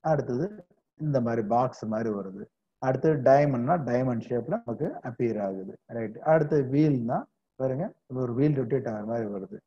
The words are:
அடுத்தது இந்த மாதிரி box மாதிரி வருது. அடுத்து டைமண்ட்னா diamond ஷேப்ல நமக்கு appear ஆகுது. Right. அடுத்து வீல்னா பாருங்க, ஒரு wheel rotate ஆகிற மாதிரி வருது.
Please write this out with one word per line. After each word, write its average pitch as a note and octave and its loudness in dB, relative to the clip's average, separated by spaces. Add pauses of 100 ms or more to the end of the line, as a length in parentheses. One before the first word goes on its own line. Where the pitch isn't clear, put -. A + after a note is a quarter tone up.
அடுத்தது D3 -2 (340)
இந்த C#3+ 0
மாதிரி A#2 0
box A#2+ 0
மாதிரி A2 -2
வருது. G2 -8 (360)
அடுத்து C3+ 2
டைமண்ட்னா C3+ 4 (160)
diamond B2 0
ஷேப்ல B2 -2
நமக்கு D3 -4
appear A#2 -2
ஆகுது. F#2+ -6
Right. A2+ -8
அடுத்து D#3 4
வீல்னா C3+ 2 (320)
பாருங்க, C3+ -4 (140)
ஒரு B2+ -4
wheel C#3+ 2
rotate B2 -2
ஆகிற G#2+ -6
மாதிரி A2+ -4
வருது. G2+ -8